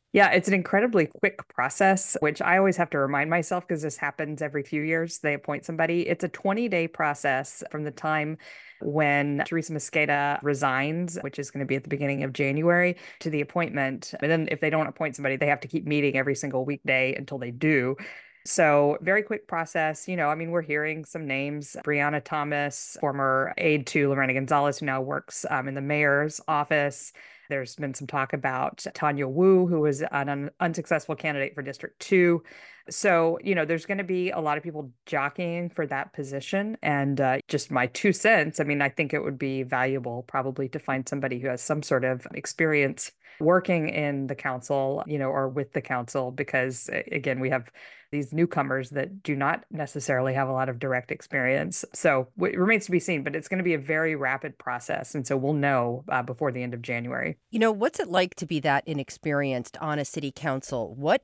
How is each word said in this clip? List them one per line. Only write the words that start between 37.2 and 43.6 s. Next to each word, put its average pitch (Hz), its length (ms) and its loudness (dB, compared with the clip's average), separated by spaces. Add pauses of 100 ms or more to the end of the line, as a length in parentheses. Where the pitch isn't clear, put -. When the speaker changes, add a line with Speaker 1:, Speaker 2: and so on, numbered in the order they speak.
Speaker 1:
uh, 135 260 2
just - 240 -2
my 127 160 2
two 190 260 2
cents, 170 460 4
I 160 60 0
mean, 143 180 0
I 139 60 2
think 143 260 -2
it 147 80 -2
would 139 160 -4
be 135 240 -2
valuable 127 640 -2
probably 135 460 -4
to 151 100 -8
find 135 280 -4
somebody 135 300 -4
who 127 80 -6
has 123 160 -4
some 151 220 -2
sort 127 200 2
of 127 280 -2
experience 147 800 0 (280)
working 175 480 4